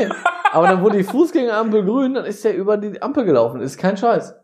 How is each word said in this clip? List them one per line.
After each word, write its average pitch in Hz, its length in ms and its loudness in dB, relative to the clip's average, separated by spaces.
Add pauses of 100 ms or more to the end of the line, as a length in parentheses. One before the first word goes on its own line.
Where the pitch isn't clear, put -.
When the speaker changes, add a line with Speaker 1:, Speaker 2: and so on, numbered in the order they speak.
Speaker 1:
was? - 80 -8 (360)
Speaker 2:
aber 165 140 4
dann 185 160 4
wurde 208 140 4
die 190 80 0
Fußgängerampel 226 800 0
grün, 254 300 0
dann 220 100 -4
ist 202 200 -8
der 214 120 0
über 202 200 0
die 208 240 -10
Ampel 277 240 -2
gelaufen. 127 360 2
Ist 131 180 -8
kein 196 180 -2
Scheiß. 202 480 -2